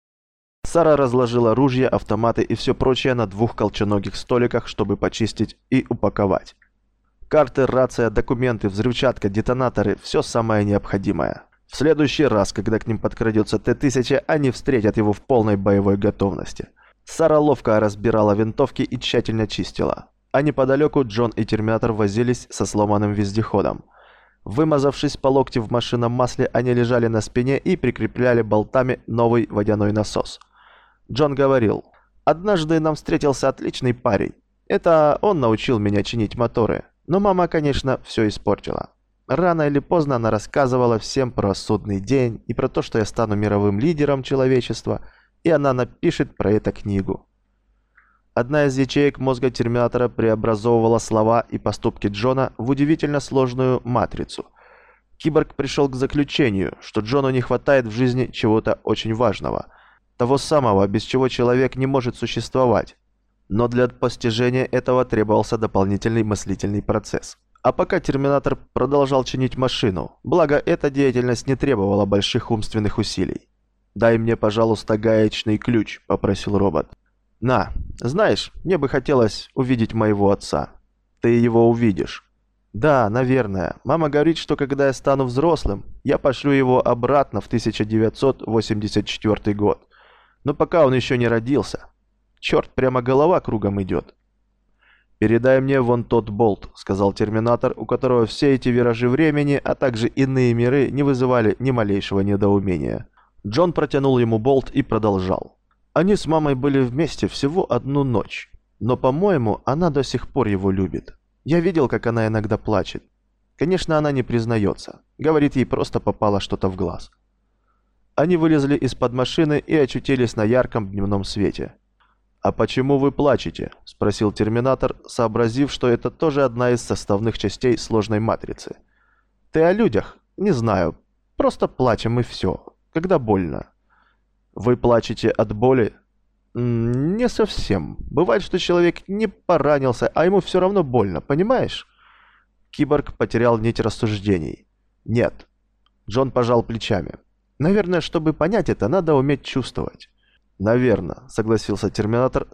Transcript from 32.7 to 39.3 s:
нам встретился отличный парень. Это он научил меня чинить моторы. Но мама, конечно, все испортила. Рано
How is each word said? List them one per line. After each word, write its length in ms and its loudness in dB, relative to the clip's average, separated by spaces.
нам 160 0
встретился 540 0
отличный 440 -2
парень. 400 -2
Это 540 4
он 180 2
научил 400 2
меня 240 0
чинить 340 -6
моторы. 460 -2
Но 120 0
мама, 280 2
конечно, 560 -2
все 240 -2
испортила. 640 -6
Рано 360 0